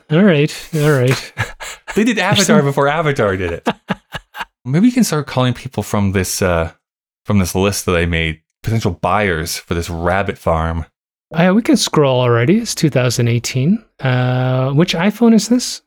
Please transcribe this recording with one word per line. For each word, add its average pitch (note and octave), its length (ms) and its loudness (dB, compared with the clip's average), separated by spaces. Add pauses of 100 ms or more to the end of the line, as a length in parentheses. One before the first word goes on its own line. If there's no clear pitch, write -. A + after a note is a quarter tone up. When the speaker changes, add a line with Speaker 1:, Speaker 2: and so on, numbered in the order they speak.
(100)
Speaker 1:
All D#3+ 140 4
right, D#3 260 4 (240)
all D3+ 160 2
right. C3 460 0
<laughs> A#2 60 -6 (520)
Speaker 2:
They G#3+ 100 2
did A3+ 120 0
Speaker 1:
There's F3+ 80 -2 (140)
Speaker 2:
Avatar F3+ 220 2
Speaker 1:
some C#3+ 40 0
Speaker 2:
before C#3 240 0
Avatar C#3+ 480 0
did F#2 160 -4
it. - 160 -6 (520)
Speaker 1:
<laughs> - 440 -18
Speaker 2:
Maybe D#3 220 2
you B3 60 4
can A#3+ 120 2
start D3+ 220 -4
calling B2+ 260 0
people - 300 -6
from G2+ 300 -2
this, F#2+ 280 -2
uh, E2+ 320 0 (540)
from G#2 120 2
this F#2 160 0
list G2 300 0
that F#2+ 100 0
I E2+ 120 2
made, E2 340 -2 (220)
potential A2 300 -2
buyers F2+ 680 -2
for - 160 -8
this E2+ 160 -4
rabbit F2 480 -2
farm. E2 480 -2 (480)
Speaker 1:
Uh, F3+ 200 4
we A3 60 4
can C#4 160 2
scroll C#3 460 2
already. B2 340 2
It's A3+ 180 -4
two - 140 0
thousand B2 400 0
eighteen. C3 560 -2 (160)
Uh, B2+ 680 0
which D3+ 240 2
iPhone G#3 400 2
is G#3+ 140 2
this? - 380 -2